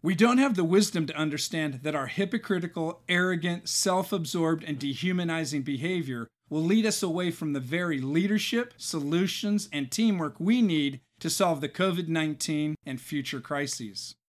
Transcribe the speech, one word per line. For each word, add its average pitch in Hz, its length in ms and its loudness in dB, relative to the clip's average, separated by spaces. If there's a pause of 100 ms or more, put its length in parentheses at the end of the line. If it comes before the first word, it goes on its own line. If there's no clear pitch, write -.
We 175 140 2
don't 240 240 6
have 269 160 4
the 180 80 2
wisdom 180 420 4
to 143 100 -8
understand 151 680 -2
that 151 100 -2
our 135 140 -2
hypocritical, 180 1000 -2
arrogant, 180 600 0
self-absorbed, 170 920 0
and 151 160 -4
dehumanizing 160 840 0
behavior 135 680 -4 (220)
will 156 140 0
lead 214 240 4
us - 160 0
away 180 260 0
from 160 240 -2
the 139 60 -2
very 151 420 -2
leadership, 202 760 0
solutions, 185 960 -2
and 143 200 -4
teamwork 190 480 0
we 226 240 4
need 147 380 2 (180)
to 165 100 -4
solve 165 320 2
the 143 80 -4
covid 180 380 0
nineteen 151 760 -2
and 131 160 -8
future 139 400 -6
crises. 135 760 -8 (140)